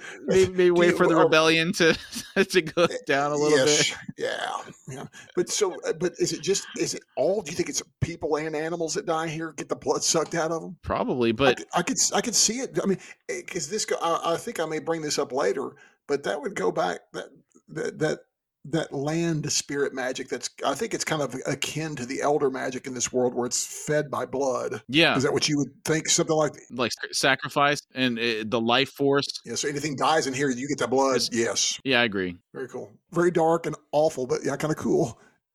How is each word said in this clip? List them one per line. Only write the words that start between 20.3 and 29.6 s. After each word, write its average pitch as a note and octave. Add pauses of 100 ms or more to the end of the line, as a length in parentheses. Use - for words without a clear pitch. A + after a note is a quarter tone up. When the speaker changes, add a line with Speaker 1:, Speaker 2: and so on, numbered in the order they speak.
Speaker 2:
I C3+
think -
it's D#3+
kind D#3
of C3 (120)
akin D3
to B2
the B2+
elder C#3+
magic B2+
in C3
this B2
world B2
where B2
it's - (220)
fed D3+
by A#2+
blood. B2+
Speaker 1:
Yeah. D3+
Speaker 2:
Is C3
that C#3+
what C#3
you D3+
would C#3+ (160)
think? D#3
Something D#3+
like D#3 (180)
Speaker 1:
Like A#2+
sac-, -
sacrifice C#3+ (140)
and, B2+
uh, A2+
the A2+
life A#2+
force. C#3 (200)
Speaker 2:
Yeah, A#2+
so D3